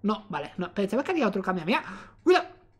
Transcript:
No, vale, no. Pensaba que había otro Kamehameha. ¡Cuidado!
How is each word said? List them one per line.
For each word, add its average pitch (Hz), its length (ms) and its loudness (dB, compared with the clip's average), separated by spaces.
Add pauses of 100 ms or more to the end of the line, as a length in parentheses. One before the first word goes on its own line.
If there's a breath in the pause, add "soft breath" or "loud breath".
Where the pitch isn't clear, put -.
No, 208 280 -2
vale, 147 260 -8
no. 175 160 -6
Pensaba 208 320 0
que - 60 -4
había 302 180 2
otro 190 140 -2
Kamehameha. 185 400 0 (400 loud breath)
¡Cuidado! 339 240 6 (340)